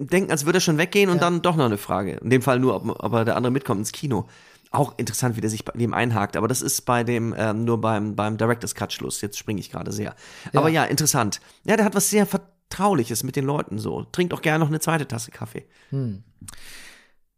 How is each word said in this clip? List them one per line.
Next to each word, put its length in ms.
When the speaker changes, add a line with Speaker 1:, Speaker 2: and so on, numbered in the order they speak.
Speaker 1:
denken, 260
als 140
würde 120
er 40
schon 160
weggehen 320
und 80
Speaker 2:
Ja. 40
Speaker 1:
dann 200
doch 140
noch 100
eine 120
Frage. 400
In 120
dem 120
Fall 180
nur, 160
ob, 120
ob 100
er 120
der 120
andere 140
mitkommt 280
ins 120
Kino. 360
Auch 260
interessant, 400
wie 40
der 100
sich 140
bei 80
dem 200
einhakt. 420
Aber 120
das 160
ist 180
bei 220
dem, 340
ähm, 260
nur 160
beim, 360
beim 220
Director's 380
Cut 160
Schluss. 300
Jetzt 160
springe 220
ich 120
gerade 200
sehr. 240
Speaker 2:
Ja. 80
Speaker 1:
Aber 100
ja, 160
interessant. 560
Ja, 140
der 80
hat 100
was 140
sehr 160
Vertrauliches 1000
mit 120
den 100
Leuten 320
so. 340
Trinkt 220
auch 80
gerne 180
noch 100
eine 100
zweite 280
Tasse 240
Kaffee. 340
Speaker 2:
Hm. 320